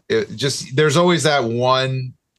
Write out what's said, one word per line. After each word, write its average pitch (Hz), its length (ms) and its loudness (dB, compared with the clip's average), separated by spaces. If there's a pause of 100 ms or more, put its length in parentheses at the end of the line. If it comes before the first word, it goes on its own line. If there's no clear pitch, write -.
It 110 260 -2
just, 131 400 -6
there's 147 220 2
always 175 260 4
that 143 220 2
one 127 720 -2 (240)